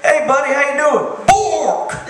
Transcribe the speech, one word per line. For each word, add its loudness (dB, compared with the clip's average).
Hey, 2
buddy, 0
how 0
you -4
doing? -2
Bork. 0